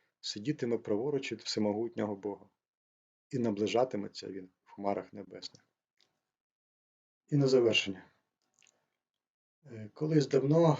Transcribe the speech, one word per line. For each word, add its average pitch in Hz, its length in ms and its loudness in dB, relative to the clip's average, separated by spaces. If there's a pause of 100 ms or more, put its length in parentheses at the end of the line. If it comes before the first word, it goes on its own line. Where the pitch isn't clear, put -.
(200)
сидітиме 117 580 -4
праворуч 123 540 -4
від 107 80 -10
всемогутнього 107 760 -4
Бога, 101 340 -10 (800)
і 135 80 -6
наближатиметься 101 920 -2
він 95 220 -14 (140)
в - 60 -20
хмарах 98 420 -6
небесних». 95 520 -18 (1700)
І 151 60 2
на 143 100 4
завершення. 113 640 2 (1600)
Е, 110 280 -14
колись 156 340 2
давно, 147 520 6